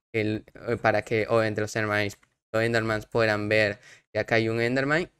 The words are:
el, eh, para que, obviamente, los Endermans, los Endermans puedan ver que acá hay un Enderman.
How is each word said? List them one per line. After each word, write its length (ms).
el, 320
eh, 100
para 260
que, 260
obviamente, 320
los 140
Endermans, 420
los 120
Endermans 420
puedan 440
ver 300
que 80
acá 160
hay 140
un 120
Enderman. 480